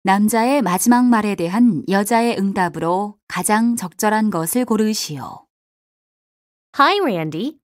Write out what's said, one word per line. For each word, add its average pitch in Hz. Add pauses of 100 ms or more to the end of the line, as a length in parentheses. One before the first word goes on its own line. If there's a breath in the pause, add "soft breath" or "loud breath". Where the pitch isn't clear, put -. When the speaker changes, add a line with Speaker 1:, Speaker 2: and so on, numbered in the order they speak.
Speaker 1:
남자의 226
마지막 233
말에 214
대한 185
여자의 220
응답으로 185 (100)
가장 214
적절한 214
것을 170
고르시오. 208 (1300)
Speaker 2:
Hi, 339
Randy. 180